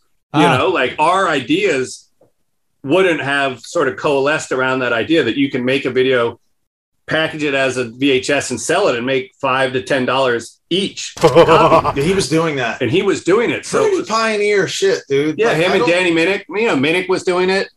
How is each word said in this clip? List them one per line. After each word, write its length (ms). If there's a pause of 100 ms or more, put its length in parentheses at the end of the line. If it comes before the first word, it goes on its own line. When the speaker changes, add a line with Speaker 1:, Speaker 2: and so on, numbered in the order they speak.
(340)
Speaker 1:
You 80
Speaker 2:
Ah. 160
Speaker 1:
know, 100
like, 300
our 300
ideas 840 (720)
wouldn't 400
have 380
sort 280
of 80
coalesced 560
around 280
that 120
idea 300
that 160
you 120
can 140
make 220
a 40
video, 480 (680)
package 380
it 100
as 220
a 80
V 260
H 200
S 200
and 100
sell 280
it 80
and 100
make 340
five 340
to 80
ten 220
dollars 560 (100)
each 440
Speaker 3:
<laughs> 40
Speaker 1:
copy. 840
Speaker 3:
Yeah, 60
he 80
was 140
doing 280
that. 260
Speaker 1:
And 80
he 120
was 200
doing 280
it. 140
So 180
Speaker 3:
Pretty 140
Speaker 1:
it 40
was 80
Speaker 3:
pioneer 580
shit, 420
dude. 300
Speaker 1:
Yeah, 100
Speaker 3:
Like, 100
Speaker 1:
him 120
Speaker 3:
I 60
Speaker 1:
and 60
Speaker 3:
don't 60
Speaker 1:
Danny 220
Minnick, 380
you 180
know, 100
Minnick 320
was 140
doing 260
it. 280